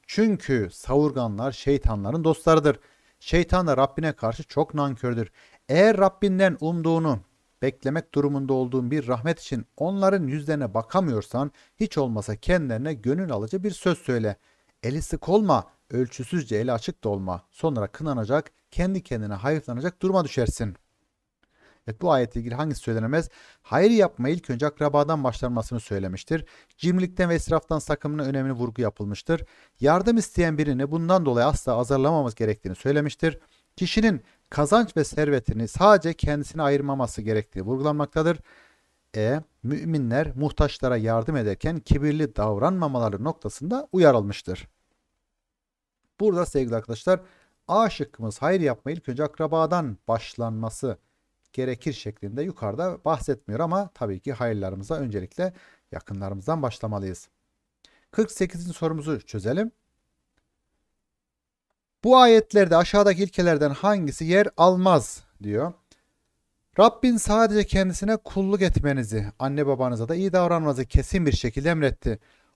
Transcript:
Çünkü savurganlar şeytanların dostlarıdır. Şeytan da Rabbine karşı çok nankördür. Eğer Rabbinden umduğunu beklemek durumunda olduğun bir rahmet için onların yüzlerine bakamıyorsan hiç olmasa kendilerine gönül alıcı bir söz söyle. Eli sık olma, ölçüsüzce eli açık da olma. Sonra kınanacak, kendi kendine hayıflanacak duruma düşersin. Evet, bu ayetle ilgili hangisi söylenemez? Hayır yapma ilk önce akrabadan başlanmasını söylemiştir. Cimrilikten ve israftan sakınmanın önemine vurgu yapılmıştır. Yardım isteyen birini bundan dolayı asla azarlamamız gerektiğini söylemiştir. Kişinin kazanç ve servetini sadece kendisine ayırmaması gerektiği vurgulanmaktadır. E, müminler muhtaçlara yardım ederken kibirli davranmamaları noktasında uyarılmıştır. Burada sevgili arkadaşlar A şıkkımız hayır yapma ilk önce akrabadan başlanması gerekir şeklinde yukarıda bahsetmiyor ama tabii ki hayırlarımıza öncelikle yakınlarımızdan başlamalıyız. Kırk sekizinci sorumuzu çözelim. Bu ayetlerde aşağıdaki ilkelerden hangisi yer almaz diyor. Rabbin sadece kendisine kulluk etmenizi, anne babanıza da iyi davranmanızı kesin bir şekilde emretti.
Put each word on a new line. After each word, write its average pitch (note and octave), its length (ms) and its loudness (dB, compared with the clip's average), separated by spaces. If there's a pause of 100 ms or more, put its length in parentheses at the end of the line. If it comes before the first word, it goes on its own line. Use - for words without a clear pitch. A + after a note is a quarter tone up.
Çünkü C#3+ 640 0
savurganlar C3 800 -2
şeytanların C3 720 -2
dostlarıdır. D#3 560 4 (400)
Şeytan F3 480 0
da C3+ 100 2
Rabbine D3 360 0
karşı A2+ 300 -6
çok - 300 -4
nankördür. B2 580 -4 (380)
Eğer G3 280 6
Rabbinden F#3+ 600 2
umduğunu D#3+ 600 0 (420)
beklemek C#3 520 -4
durumunda C#3+ 400 0
olduğun B2+ 380 0
bir D3 160 -2
rahmet B2+ 320 -2
için - 260 -8 (120)
onların F#3+ 500 0
yüzlerine C#3+ 460 -4
bakamıyorsan C3 800 -2 (280)
hiç A3 180 -4
olmasa A2+ 380 -2
kendilerine D3 580 -2
gönül C#3+ 380 -2
alıcı A2+ 320 -4
bir G#3 80 -2
söz - 260 -2
söyle. A2 380 -2 (480)
Eli C#3 180 -4
sık - 280 -6
olma, F#3 400 2 (200)
ölçüsüzce B2+ 640 -4
eli A#2+ 160 0
açık A#2+ 320 -6
da A2 60 -2
olma. F#2+ 420 -4
Sonra B2 360 -2
kınanacak, C3+ 640 -2 (200)
kendi F#3 320 -2
kendine G#2+ 300 -6
hayıflanacak C3+ 680 -4
duruma F#3+ 220 0
düşersin. A2+ 520 -4 (1120)
Evet, A2 120 -12
bu F3 100 2
ayetle B2 300 0
ilgili A#2 140 -8
hangisi D3 260 -4
söylenemez? A#2+ 480 -2 (320)
Hayır F#3 300 2
yapma F3 380 2
ilk F3 200 -4
önce C3+ 180 -2
akrabadan D3 560 0
başlanmasını A#2+ 560 -4
söylemiştir. G2 640 -6 (320)
Cimrilikten F3+ 520 0
ve E3+ 60 2
israftan D#3 440 -2
sakınmanın D3 500 -4
önemine C3+ 240 -2
vurgu A#2+ 280 -4
yapılmıştır. G#2 640 -4 (340)
Yardım F#3 380 4
isteyen E3 400 0
birini C#3+ 340 0
bundan E3 340 2
dolayı B2 200 4
asla C3+ 320 0
azarlamamız C3+ 580 2
gerektiğini G#2 400 -2
söylemiştir. D3 640 -2 (360)
Kişinin G3+ 480 0 (260)
kazanç G3 480 2
ve D3+ 60 2
servetini C3+ 640 0
sadece F3+ 460 4
kendisine D3 480 -2
ayırmaması C#3 600 0
gerektiği G#2+ 400 -4
vurgulanmaktadır. D3 800 -2 (760)
E, A#2+ 260 0 (220)
müminler C#3+ 720 -2
muhtaçlara C#3 640 -2
yardım A2+ 380 -2
ederken B2+ 440 -2
kibirli D3 560 0
davranmamaları A#2 880 -2
noktasında E3+ 680 -8
uyarılmıştır. A2+ 760 2 (1500)
Burada F3+ 260 2
sevgili B2 300 -2
arkadaşlar A#2 440 -2 (480)
A G#3 220 2
şıkkımız - 520 -8
hayır F3 200 2
yapma C3 300 -2
ilk E3 180 -10
önce B2+ 140 -4
akrabadan D#3+ 720 -2 (100)
başlanması A2+ 920 -4 (560)
gerekir B2+ 400 -4
şeklinde G#2 500 -10
yukarıda E3 640 -6
bahsetmiyor C3 540 -4
ama F3 340 -2
tabii G2 260 -6
ki C#3 140 -8
hayırlarımıza G#2 640 -6
öncelikle C#3 580 -6 (380)
yakınlarımızdan G2 720 -6
başlamalıyız. G#2 680 -8 (840)
Kırk A3 200 0
sekizinci F3 420 -6
sorumuzu D#3 480 -4
çözelim. C3+ 500 -4 (2250)
Bu B3+ 140 8
ayetlerde G#3+ 600 8
aşağıdaki G3 460 4
ilkelerden E3 460 2
hangisi E3 560 -2
yer F#3+ 220 4 (100)
almaz F3+ 680 4 (200)
diyor. A#2+ 300 -4 (1040)
Rabbin A#3 380 6
sadece G#3 460 2
kendisine G3 540 0
kulluk G3 440 -2
etmenizi, C3 640 0 (140)
anne C#3 280 0
babanıza B2 420 -2
da E3 60 -2
iyi F#3 180 -2
davranmanızı D#3+ 520 2
kesin D#3+ 400 -2
bir C#3 60 4
şekilde C#3 380 -2
emretti. C3+ 500 -2 (360)